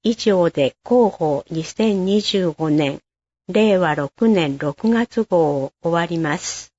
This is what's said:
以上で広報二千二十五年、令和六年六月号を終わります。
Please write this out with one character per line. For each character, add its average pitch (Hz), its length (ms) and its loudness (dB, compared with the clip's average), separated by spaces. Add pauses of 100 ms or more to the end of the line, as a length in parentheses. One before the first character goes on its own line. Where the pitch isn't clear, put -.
以 226 100 2
上 180 360 2
で 135 260 -2 (100)
広 240 300 2
報 147 340 -2
二 160 140 -6
千 196 400 -2
二 202 160 2
十 190 300 -2
五 156 200 -4
年、 147 300 0 (480)
令 208 280 2
和 160 200 0
六 151 320 -2
年 160 280 2
六 151 320 -4
月 226 360 0
号 147 400 0
を - 80 -10 (100)
終 165 80 -2
わ 170 160 0
り 165 120 -4
ま 156 200 -2
す。 - 400 -12